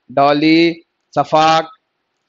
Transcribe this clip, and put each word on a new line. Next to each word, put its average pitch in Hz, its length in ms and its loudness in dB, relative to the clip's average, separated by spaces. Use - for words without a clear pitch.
डॉली, 156 760 0
सफाक, 160 560 -2